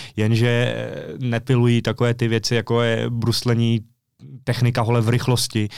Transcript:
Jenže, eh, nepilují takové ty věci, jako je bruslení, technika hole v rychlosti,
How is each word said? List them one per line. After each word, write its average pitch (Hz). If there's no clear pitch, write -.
Jenže, 110
eh, 117
nepilují 120
takové 117
ty 120
věci, 113
jako 117
je 117
bruslení, 117
technika 120
hole 120
v 110
rychlosti, 117